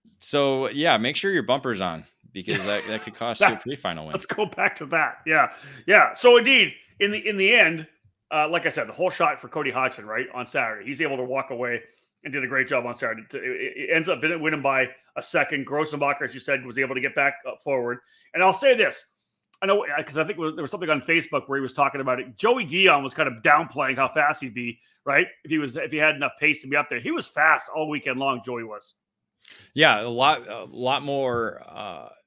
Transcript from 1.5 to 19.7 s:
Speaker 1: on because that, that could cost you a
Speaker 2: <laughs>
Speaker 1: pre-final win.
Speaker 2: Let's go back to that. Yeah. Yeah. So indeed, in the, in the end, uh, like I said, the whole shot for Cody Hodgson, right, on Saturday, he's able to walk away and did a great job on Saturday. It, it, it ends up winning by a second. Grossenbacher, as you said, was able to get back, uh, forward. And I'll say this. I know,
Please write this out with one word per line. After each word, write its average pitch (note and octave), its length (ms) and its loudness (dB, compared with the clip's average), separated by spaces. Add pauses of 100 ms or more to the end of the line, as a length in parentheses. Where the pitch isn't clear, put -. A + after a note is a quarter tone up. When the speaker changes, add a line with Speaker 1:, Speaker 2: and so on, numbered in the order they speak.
Speaker 1:
on E2 240 -4 (280)
because G2 340 -4
that, G2+ 220 -2
that A2 140 -6
could A2 120 -14
cost A2+ 280 -6
you F#2 60 6
a - 80 2
Speaker 2:
<laughs> - 60 -18
Speaker 1:
pre-final E2+ 440 -8
win. - 60 -10
Speaker 2:
Let's - 140 -8
go G#3 200 -4
back F#3 300 -2
to D3+ 100 -10
that. D3 400 -2
Yeah. D#3 260 4 (340)
Yeah. F3 280 6
So A#3+ 220 8
indeed, A#3 360 4 (280)
in G3+ 100 2
the, G#3 180 -6
in G#3 80 -4
the G3 180 4
end, E3 320 2 (440)
uh, D#3 180 0
like E3 180 -2
I D3 40 2
said, A#2 180 -4
the A2+ 40 -12
whole E3+ 180 -2
shot D3 300 0
for - 80 -16
Cody D3 220 -4
Hodgson, B2 360 -4
right, A2 280 -4
on B2 120 -8
Saturday, A2 400 -4
he's C#3 140 -8
able C#3 160 -2
to B2+ 80 -4
walk C3 260 -4
away A#2+ 320 -4 (420)
and C#3 80 -10
did C#3 100 -4
a B2+ 60 -4
great C3 180 0
job B2+ 200 0
on A#2+ 80 -6
Saturday. A2+ 280 -6 (100)
It, C#3 40 -10
it, B2+ 400 -6
it C#3+ 180 -6
ends D#3+ 140 2
up D#3 140 -2
winning D#3 400 -2
by C3 260 2 (260)
a C#3 80 -8
second. C#3+ 420 -2
Grossenbacher, C#3+ 580 -2
as A#2+ 120 -6
you B2+ 60 -14
said, C3 260 -2
was A#2 100 -12
able C3 200 0
to B2+ 40 -4
get C3 140 -2
back, C#3 200 2 (120)
uh, B2 60 -6 (100)
forward. B2 360 -2 (360)
And E3+ 80 2
I'll F#3 100 8
say C4 220 4
this. G3 300 0 (580)
I - 40 -2
know, - 200 2